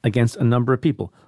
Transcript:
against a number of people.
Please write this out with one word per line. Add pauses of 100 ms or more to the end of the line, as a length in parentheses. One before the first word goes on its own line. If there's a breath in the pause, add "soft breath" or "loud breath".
against
a
number
of
people. (140 soft breath)